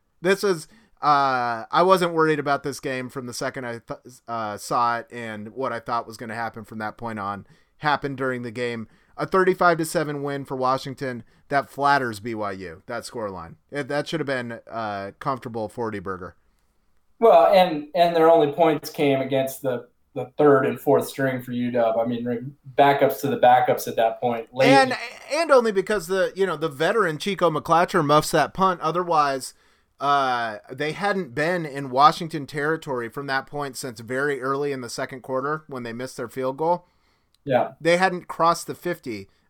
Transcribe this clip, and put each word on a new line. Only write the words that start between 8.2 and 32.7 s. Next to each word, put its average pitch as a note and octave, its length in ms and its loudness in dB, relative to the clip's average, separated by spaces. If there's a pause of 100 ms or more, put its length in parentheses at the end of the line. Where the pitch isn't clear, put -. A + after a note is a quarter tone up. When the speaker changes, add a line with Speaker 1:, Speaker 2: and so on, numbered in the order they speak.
Speaker 1:
the A#2+ 80 -10
game. A#2+ 380 -6 (280)
A D3+ 100 -6
thirty-five F#3 520 4
to E3 60 -2
seven D3 400 -4
win C#3+ 200 -6
for C3+ 120 -8
Washington, B2+ 640 -4 (260)
that C#3 220 -2
flatters C3+ 480 0
B A2+ 160 -8
Y G#2 160 -4
U, F#2+ 360 -12
that A#2 180 -10
scoreline. F#2 500 -10 (160)
It, C#3 160 -8
that C#3+ 220 -4
should E3 100 -4
have C#3 80 -6
been A#2+ 400 -6
a G2+ 540 -8
comfortable A#2 480 -6
forty A2 320 -6
burger. F2+ 340 -10 (840)
Speaker 2:
Well, G#3 340 8
and, D#3+ 400 4
and E3+ 220 4
their D#3+ 120 6
only D3+ 240 6
points D#3+ 380 2
came C#3 300 2
against C3 420 -2
the, B2 240 -4 (280)
the B2 220 -8
third C#3+ 300 6
and A#2+ 140 -4
fourth C3 280 2
string B2+ 340 -4
for B2 100 -10
U A#2+ 180 -2
W. A#2 320 2
I A#2+ 40 -2
mean, A#2+ 180 -4
re-, A#2+ 160 -4 (360)
backups C#3 440 4
to C#3 80 -4
the A#2 100 -2
backups B2 480 4
at A2+ 80 -6
that A#2 260 0
point. A#2 320 -4
Late C3 160 4
Speaker 1:
And, C4 280 6 (360)
and D#4 200 0
only A#3 180 6
because F#3+ 380 -2
the, F3+ 260 0
you F#3+ 100 0
know, E3+ 120 -2
the D#3 120 -2
veteran D#3+ 500 0
Chico F3+ 320 0
McClatcher E3 540 2
muffs D3 280 4
that D3+ 200 2
punt. F#3 280 0
Otherwise, D#3 760 0 (460)
uh, B2+ 560 0 (160)
they D3 180 -4
hadn't E3+ 460 -4
been E3 280 0
in C#3 260 -8
Washington D3 580 4
territory D3 600 -4